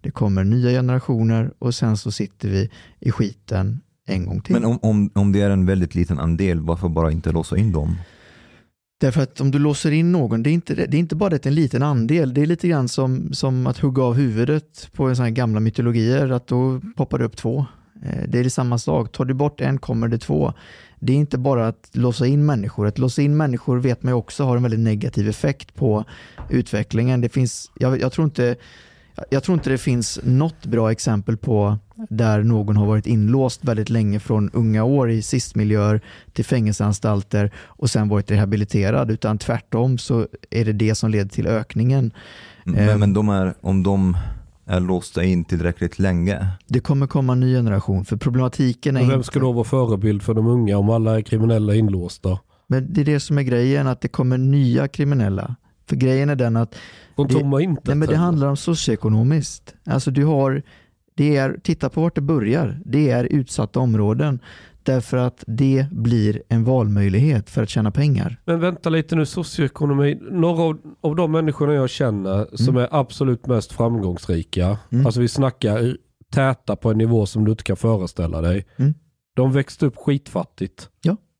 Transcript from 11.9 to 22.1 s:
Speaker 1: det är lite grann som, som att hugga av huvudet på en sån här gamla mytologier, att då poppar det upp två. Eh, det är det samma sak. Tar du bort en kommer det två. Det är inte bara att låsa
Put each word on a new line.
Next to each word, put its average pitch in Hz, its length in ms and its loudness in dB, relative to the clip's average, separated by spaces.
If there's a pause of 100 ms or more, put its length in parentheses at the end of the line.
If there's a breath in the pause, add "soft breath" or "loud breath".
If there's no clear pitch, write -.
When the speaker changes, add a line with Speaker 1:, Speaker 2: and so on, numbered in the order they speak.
Speaker 1:
det 143 80 2
är 151 40 2
lite 170 220 -2
grann 139 200 0
som, 131 440 -2
som 131 340 -2
att 127 120 -2
hugga 135 240 0
av 120 120 2
huvudet 131 760 0
på - 160 -2
en 123 80 0
sån 127 80 0
här 117 80 0
gamla 113 280 0
mytologier, 120 720 0
att 123 160 -2
då 127 340 0 (160)
poppar 135 220 -2
det 123 60 0
upp 110 120 -6
två. 131 300 -4 (380 loud breath)
Eh, - 240 -6
det 120 100 0
är 123 60 2
det 127 60 0
samma 120 280 -2
sak. 123 340 -2
Tar - 120 -4
du 131 100 -2
bort 143 260 -2
en 135 180 -2
kommer 117 300 -4
det 117 100 -2
två. 143 340 -2 (480 loud breath)
Det - 120 0
är 135 40 4
inte 143 220 0
bara 123 300 2
att - 240 -8
låsa 123 340 0